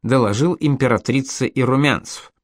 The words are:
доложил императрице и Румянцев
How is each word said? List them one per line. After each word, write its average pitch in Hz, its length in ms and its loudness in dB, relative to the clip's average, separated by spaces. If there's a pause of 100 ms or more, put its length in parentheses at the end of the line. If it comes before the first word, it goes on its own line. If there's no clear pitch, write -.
доложил 123 580 0
императрице 127 880 0
и - 140 -2
Румянцев 127 720 -2 (120)